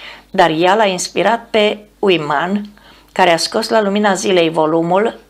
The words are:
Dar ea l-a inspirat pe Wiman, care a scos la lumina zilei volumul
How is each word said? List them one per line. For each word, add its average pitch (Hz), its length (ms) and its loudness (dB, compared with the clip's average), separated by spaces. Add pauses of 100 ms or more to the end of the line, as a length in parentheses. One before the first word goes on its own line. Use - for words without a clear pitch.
(300)
Dar 175 280 2
ea 180 180 2
l-a 220 100 2
inspirat 190 640 -2
pe 214 300 0 (200)
Wiman, 175 640 -2 (460)
care 185 180 2
a 165 80 4
scos 214 320 -4
la 226 120 2
lumina 202 320 0
zilei 185 360 0
volumul 165 720 0 (100)